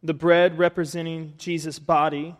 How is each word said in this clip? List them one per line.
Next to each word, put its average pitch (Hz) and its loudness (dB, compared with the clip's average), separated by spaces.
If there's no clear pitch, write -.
The 160 -2
bread 170 4
representing 165 -2
Jesus' 160 -6
body 156 0